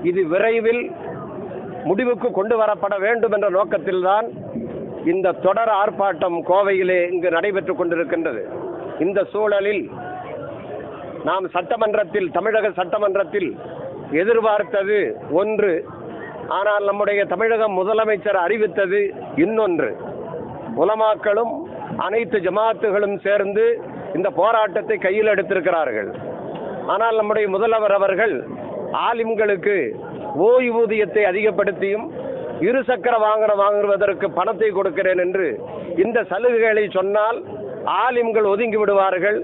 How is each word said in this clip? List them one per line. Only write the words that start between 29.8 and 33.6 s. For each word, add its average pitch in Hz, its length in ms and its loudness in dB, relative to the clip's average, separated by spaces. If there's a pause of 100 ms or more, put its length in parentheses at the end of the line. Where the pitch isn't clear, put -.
ஓய்வூதியத்தை 220 840 4
அதிகப்படுத்தியும் 202 720 0 (640)
இருசக்கர 247 460 2 (100)
வாகனம் 214 380 4